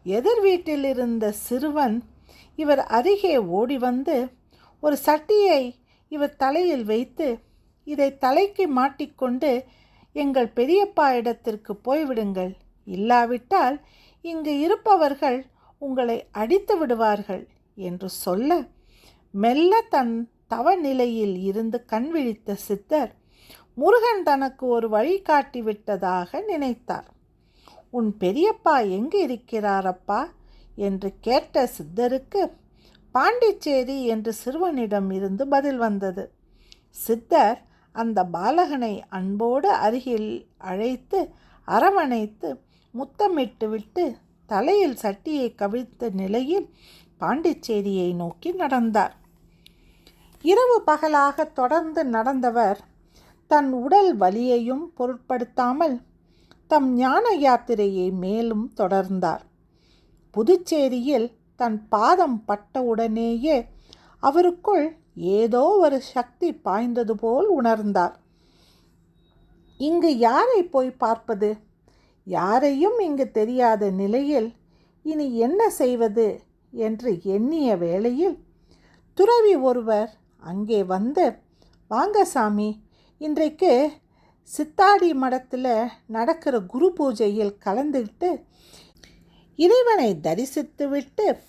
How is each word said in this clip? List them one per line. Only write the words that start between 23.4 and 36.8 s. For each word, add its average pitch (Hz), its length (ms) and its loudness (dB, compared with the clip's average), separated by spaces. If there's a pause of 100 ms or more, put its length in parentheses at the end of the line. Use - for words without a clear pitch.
முருகன் 427 480 2
தனக்கு 269 440 -2
ஒரு 233 220 0
வழி 269 340 0
காட்டிவிட்டதாக 214 1300 -2
நினைத்தார். 277 600 -6 (800)
"உன் 220 300 -4
பெரியப்பா 262 680 0
எங்கு 277 380 -2
இருக்கிறாரப்பா?" 208 960 -4 (480)
என்று 196 460 -6
கேட்ட 247 500 0 (120)
சித்தருக்கு 247 760 -4 (540)
பாண்டிச்சேரி 277 920 0
என்று 226 280 -4
சிறுவனிடம் 240 800 -4
இருந்து 196 380 -4
பதில் 277 280 0
வந்தது. 196 560 -4 (580)